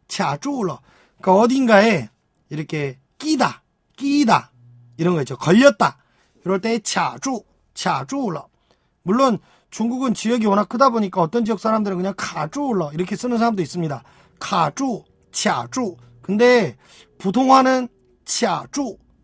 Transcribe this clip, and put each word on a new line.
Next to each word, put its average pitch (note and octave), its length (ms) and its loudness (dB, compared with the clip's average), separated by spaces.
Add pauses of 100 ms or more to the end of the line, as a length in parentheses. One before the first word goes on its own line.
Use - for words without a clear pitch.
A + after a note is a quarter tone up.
차주러. F3+ 720 -4 (400)
그러니까 F#3+ 240 4
어딘가에 A3+ 640 4 (400)
이렇게 D3+ 480 -6 (200)
끼다, C#4 460 -2 (340)
끼다. C4+ 540 2 (460)
이런 F3 180 2
거 D#3 60 0
있죠. C3 160 -6
걸렸다. G3+ 600 4 (480)
이럴 F#3 160 -2
때 A3+ 180 -2
차주, F3+ 640 -4 (320)
차주러. F3 760 -6 (560)
물론 A#3 360 2 (300)
중국은 A#3+ 440 -4
지역이 A3+ 320 -2
워낙 G3+ 240 2
크다 C4 200 2
보니까 G#3 320 -2
어떤 G#3+ 240 0
지역 G#3+ 140 -4
사람들은 G#3+ 380 -2
그냥 F#3+ 180 -4
가주러 F3 800 -6
이렇게 F3+ 220 -6
쓰는 B3 220 -4
사람도 A3 240 0
있습니다. D#3 420 -6 (360)
가주, F#3+ 640 -2 (280)
차주. F3 680 -4 (240)
근데 A3 560 2 (400)
부통화는 B3+ 720 2 (360)
차주, F#3+ 720 -4 (260)